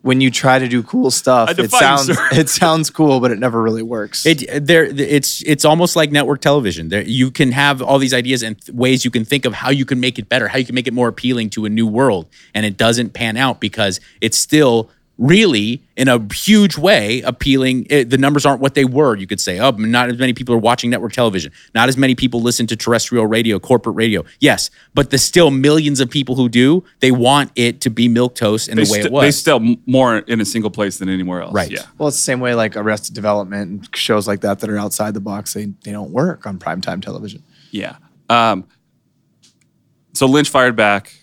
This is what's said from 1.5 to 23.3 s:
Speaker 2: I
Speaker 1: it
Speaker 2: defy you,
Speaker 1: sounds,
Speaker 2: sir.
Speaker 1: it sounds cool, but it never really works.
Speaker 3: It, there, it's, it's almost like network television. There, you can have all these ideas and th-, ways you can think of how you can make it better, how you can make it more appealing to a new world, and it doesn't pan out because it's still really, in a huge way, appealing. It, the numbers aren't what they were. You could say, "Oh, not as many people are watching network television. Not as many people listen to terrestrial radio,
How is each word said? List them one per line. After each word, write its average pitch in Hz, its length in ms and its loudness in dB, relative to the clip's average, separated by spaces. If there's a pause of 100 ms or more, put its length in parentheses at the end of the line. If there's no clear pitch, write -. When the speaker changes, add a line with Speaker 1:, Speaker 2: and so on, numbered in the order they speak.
Speaker 2:
I - 20 -2
Speaker 1:
it 175 40 -2
Speaker 2:
defy 196 200 0
you, 233 60 6 (160)
Speaker 1:
sounds, 135 80 0
Speaker 2:
sir. - 260 0
Speaker 1:
it 151 160 2
sounds 160 400 0
cool, 143 320 2
but 120 120 2
it 101 60 -4
never 117 240 0
really 113 200 -2
works. 113 420 -8
Speaker 3:
It, 156 240 2 (180)
there, 165 180 4
it's, 139 580 -2
it's 156 240 0
almost 170 280 2
like 151 160 0
network 143 300 0
television. 95 480 0
There, 98 140 -2
you 131 280 0
can 131 220 0
have 135 300 0
all 135 160 2
these 135 160 0
ideas 123 280 -2
and 110 160 -8
th-, - 160 -20
ways 123 300 0
you 123 60 -2
can 110 160 -2
think 139 180 -2
of 117 80 -2
how 127 160 -6
you 135 160 0
can 127 160 -4
make 127 180 -2
it 107 120 -12
better, 117 180 0
how 131 80 -6
you 131 80 -2
can 117 100 -8
make 123 120 -2
it 117 80 -4
more 123 140 0
appealing 117 420 -4
to 107 160 -6
a - 20 -4
new 113 180 0
world, 107 440 0 (240)
and 107 100 -2
it 98 140 -4
doesn't 117 340 0
pan 113 240 -4
out 127 240 -2
because 101 400 -4 (220)
it's 113 160 -2
still 123 500 2 (300)
really, 123 640 2 (160)
in 131 100 2
a 120 100 4 (140)
huge 202 460 2
way, 127 420 2
appealing. 131 680 0
It, 139 180 2
the 131 80 0
numbers 143 300 2
aren't 135 160 0
what 143 120 0
they 139 120 2
were. 127 300 2
You 95 100 -10
could 101 120 -6
say, 90 200 -6
"Oh, 123 140 2
not 117 360 0
as 120 80 -4
many 127 160 0
people 120 220 -2
are 117 40 2
watching 120 300 0
network 110 240 -4
television. 95 400 -2 (220)
Not 120 160 2
as 131 80 -2
many 131 160 2
people 120 260 -2
listen 120 280 -2
to 113 60 -4
terrestrial 113 520 0
radio, 110 320 0